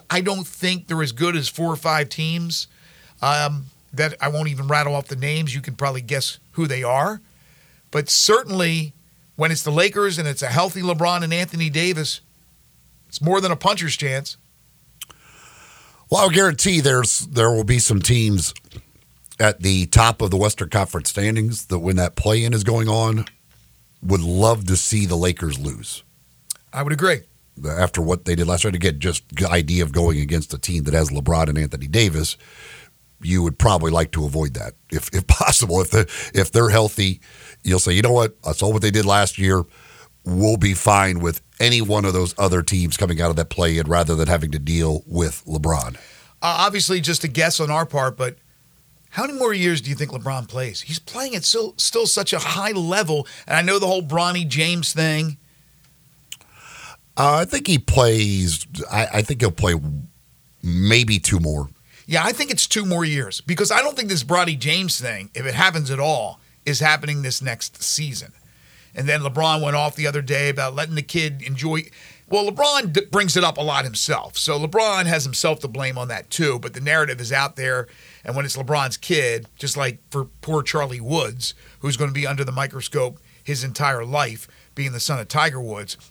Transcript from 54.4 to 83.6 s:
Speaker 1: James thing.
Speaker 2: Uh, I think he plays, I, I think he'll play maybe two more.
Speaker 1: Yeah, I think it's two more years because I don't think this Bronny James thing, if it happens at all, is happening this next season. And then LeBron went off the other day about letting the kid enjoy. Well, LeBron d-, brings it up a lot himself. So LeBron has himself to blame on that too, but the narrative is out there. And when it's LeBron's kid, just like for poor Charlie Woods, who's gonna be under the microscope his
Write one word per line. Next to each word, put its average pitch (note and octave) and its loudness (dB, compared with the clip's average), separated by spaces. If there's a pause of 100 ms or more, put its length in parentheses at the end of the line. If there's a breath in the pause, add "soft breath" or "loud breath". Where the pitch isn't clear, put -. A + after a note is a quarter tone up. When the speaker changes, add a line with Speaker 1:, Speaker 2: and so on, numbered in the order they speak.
Speaker 1:
James D#3+ 0
thing. D#3 0 (1800 loud breath)
Speaker 2:
Uh, C#3+ 6
I F3 0
think - -4
he F3 4
plays, G#2 2 (260)
I, G#2+ 0
I G#2+ 2
think A#2 -6
he'll A2+ 4
play F2 2 (880)
maybe G#2 4
two F#2 2
more. D2+ 0 (380 soft breath)
Speaker 1:
Yeah, D#3+ 0
I G#3+ 0
think C#4+ -4
it's - 0
two G#3 -2
more F3 0
years C#3+ -4
because F#3+ 0
I A3 4
don't C#4 -2
think A#3 -4
this F3 0
Bronny E3+ 0
James D#3+ -2
thing, G#2+ -8
if B2+ -8
it C3 -4
happens D#3+ 0
at C3+ -4
all, C3 -4 (260 soft breath)
is C#3+ -2
happening D3 0
this C3 -6
next - -8
season. C3 -6 (640 soft breath)
And C#3 -4
then D3+ 0
LeBron D#3 0
went D3 0
off D3 -2
the D3+ -2
other C#3+ -4
day C#3 -2
about C3+ -4
letting D#3 -6
the D3+ -4
kid D3 -4
enjoy. C#3 -4 (460 loud breath)
Well, G3+ 0
LeBron C4 0
d-, G3+ 2
brings F#3+ 2
it F3+ 4
up E3 2
a C#3+ -4
lot C#3 0
himself. B2+ -4
So D3 -2
LeBron F#3 2
has D#3+ 0
himself C#3 -2
to - -6
blame C3 -6
on B2 -6
that A2+ -10
too, C#3 0
but B2 -12
the B2+ -12
narrative C#3+ 0
is A#2 -6
out C#3 0
there. B2+ -2 (360 loud breath)
And B2 -8
when C#3 -2
it's C3+ -6
LeBron's C3+ -2
kid, A#2+ -2 (100)
just C#3 -6
like C3+ -4 (120)
for C3+ -4 (160)
poor D#3 0
Charlie C3+ -4
Woods, B2 -4 (260 soft breath)
who's C#3 -2
gonna C#3+ -2
be C#3+ -4
under C#3 -4
the C3 -4
microscope C3+ -4 (240 soft breath)
his C3+ -6